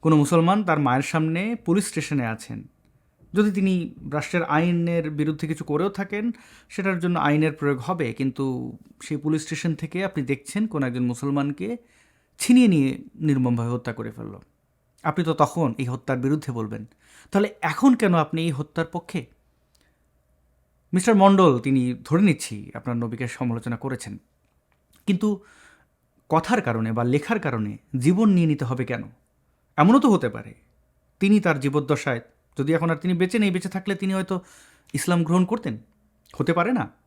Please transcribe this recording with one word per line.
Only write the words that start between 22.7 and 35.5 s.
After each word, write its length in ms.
আপনার 220
নবীকে 320
সমালোচনা 480
করেছেন, 420
কিন্তু 220
কথার 340
কারণে 300
বা 120
লেখার 360
কারণে 380
জীবন 340
নিয়ে 160
নিতে 180
হবে 200
কেন? 180
এমনও 240
তো 100
হতে 180
পারে 240
তিনি 200
তার 200
জীবদ্দশায়, 600
যদি 140
এখন 180
আর 60
তিনি 180
বেঁচে 240
নেই, 120
বেঁচে 180
থাকলে 260
তিনি 200
হয়তো 260
ইসলাম 320
গ্রহণ 200
করতেন, 300